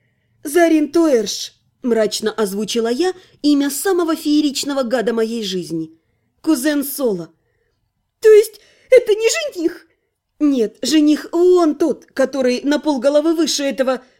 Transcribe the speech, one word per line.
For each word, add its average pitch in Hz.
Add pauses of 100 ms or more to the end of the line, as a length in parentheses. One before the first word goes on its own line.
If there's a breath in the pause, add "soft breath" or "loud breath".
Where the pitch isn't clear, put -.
(440)
"Зарин 311
Туэрш", 285 (280)
мрачно 220
озвучила 214
я 320 (280 soft breath)
имя 285
самого 339
фееричного 294
гада 233
моей 226
жизни. 165 (500)
"Кузен 294
Соло". 208 (920)
"То 440
есть 440 (300 soft breath)
это 466
не 440 (240)
жених?" - (520)
"Нет, 262
жених 294
вон 349
тот, 302
который 254
на 285
полголовы 294
выше 311
этого 262 (180 soft breath)